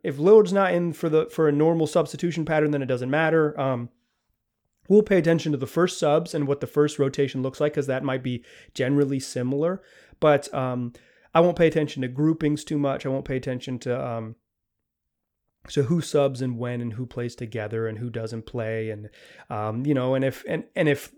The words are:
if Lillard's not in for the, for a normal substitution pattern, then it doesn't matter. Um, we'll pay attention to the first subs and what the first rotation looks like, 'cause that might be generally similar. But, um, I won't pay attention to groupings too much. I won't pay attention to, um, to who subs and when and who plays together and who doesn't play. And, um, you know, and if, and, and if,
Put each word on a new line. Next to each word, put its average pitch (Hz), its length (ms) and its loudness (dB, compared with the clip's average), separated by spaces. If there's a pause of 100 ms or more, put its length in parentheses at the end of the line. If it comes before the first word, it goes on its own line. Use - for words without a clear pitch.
if 151 120 -4
Lillard's 196 380 8
not 190 200 2
in 175 200 0
for 165 160 -2
the, 156 180 4
for 156 220 2
a - 20 4
normal 160 340 4
substitution 160 600 -2
pattern, 151 260 2
then 143 100 0
it 127 60 -4
doesn't 127 220 -2
matter. 156 500 2
Um, 127 300 -2 (1000)
we'll 208 140 8
pay 196 140 2
attention 165 360 2
to 135 40 -2
the 127 100 -4
first 175 320 0
subs 160 340 2
and 147 140 -2
what 143 120 -2
the - 80 -6
first 151 320 2
rotation 135 420 0
looks 131 200 -4
like, 147 120 0
'cause 135 140 -2
that 131 160 -2
might 131 200 -4
be 123 200 -6 (300)
generally 139 460 0
similar. 143 600 -2 (380)
But, 147 340 2
um, 123 400 -4 (400)
I 165 60 6
won't 175 180 4
pay 170 100 6
attention 156 340 0
to 127 80 -2
groupings 151 560 0
too 151 120 -4
much. 139 280 -2
I 139 40 -2
won't 135 140 -4
pay 131 140 -4
attention 127 420 -6
to, 127 260 -4
um, 113 300 -8 (1300)
to 147 140 0
who 156 180 0
subs 139 400 0
and 123 160 -4
when 120 240 -6
and 117 120 -6
who 123 120 -8
plays 120 300 -8
together 113 520 -6
and 107 120 -8
who 120 100 -8
doesn't 113 360 -8
play. 110 440 -6
And, 104 200 -10 (400)
um, 110 360 -4
you 147 80 2
know, 127 200 2
and 135 120 0
if, 127 200 -4
and, - 200 -6 (100)
and 156 140 2
if, - 280 -2